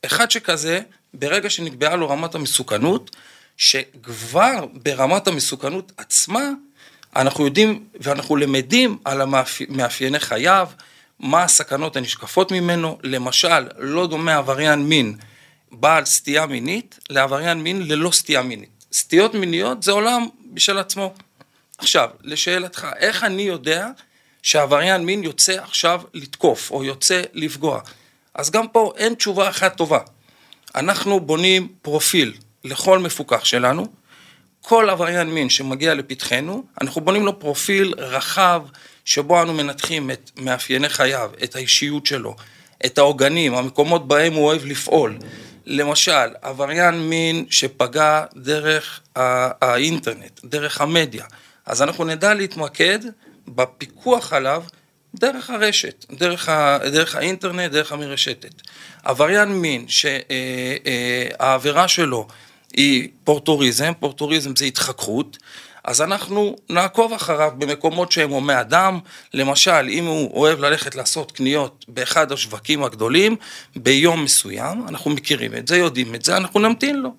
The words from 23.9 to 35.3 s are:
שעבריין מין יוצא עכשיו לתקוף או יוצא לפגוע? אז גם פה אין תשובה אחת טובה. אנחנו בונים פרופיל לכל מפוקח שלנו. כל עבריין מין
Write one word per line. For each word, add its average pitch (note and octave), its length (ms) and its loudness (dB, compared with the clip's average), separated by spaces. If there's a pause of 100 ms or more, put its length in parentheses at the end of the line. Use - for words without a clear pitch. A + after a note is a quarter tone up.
שעבריין D#3 640 2
מין G3 180 -2
יוצא F#3 400 0
עכשיו F3 380 0 (120)
לתקוף - 580 0
או C3+ 120 -4
יוצא C3+ 380 0 (120)
לפגוע? D3 460 -4 (560)
אז C#3+ 160 -4
גם A3+ 160 2
פה A3 300 4
אין A3+ 160 0
תשובה G3+ 360 0
אחת F#3 280 -2
טובה. D#3 220 2 (760)
אנחנו G3 440 0
בונים F3 480 2 (140)
פרופיל D3+ 520 0 (300)
לכל F#3 360 2
מפוקח D3+ 460 -2
שלנו. C3 420 0 (720)
כל A3+ 280 4
עבריין F3 380 0
מין D#3+ 220 -2